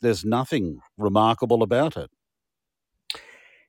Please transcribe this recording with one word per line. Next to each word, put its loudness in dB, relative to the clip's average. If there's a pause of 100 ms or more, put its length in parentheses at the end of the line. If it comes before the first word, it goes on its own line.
there's -2
nothing -2 (200)
remarkable 2
about 0
it. -10 (1600)